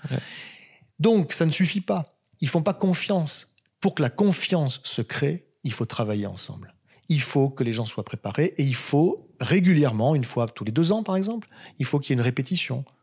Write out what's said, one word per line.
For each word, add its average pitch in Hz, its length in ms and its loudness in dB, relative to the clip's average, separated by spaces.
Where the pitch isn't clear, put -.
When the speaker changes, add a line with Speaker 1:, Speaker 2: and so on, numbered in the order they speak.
Speaker 1:
Ouais. 131 80 -2
Speaker 2:
Donc, 202 320 4
ça 165 140 2
ne 160 60 4
suffit 185 280 0
pas. 185 240 -2
Ils 139 80 0
font 165 140 2
pas 190 120 0
confiance. 180 800 -2
Pour 196 140 0
que - 80 0
la 131 80 2
confiance 175 760 0
se - 180 -4
crée, 147 440 -2
il 117 80 -4
faut - 140 -4
travailler 104 400 -2
ensemble. - 460 -10
Il 151 120 2
faut 135 300 2
que 135 120 -2
les 117 100 0
gens 113 140 -2
soient - 180 -6
préparés 123 540 -2
et 143 60 2
il 135 100 2
faut - 540 2
régulièrement, 147 800 4
une 131 80 0
fois 117 240 -2
tous - 160 -12
les 107 80 -4
deux 165 180 2
ans 220 140 0
par 190 120 -2
exemple, 208 300 -4
il 139 80 -2
faut 143 140 0
qu'il - 100 -4
y - 40 0
ait 123 60 2
une 117 40 2
répétition. 131 600 -4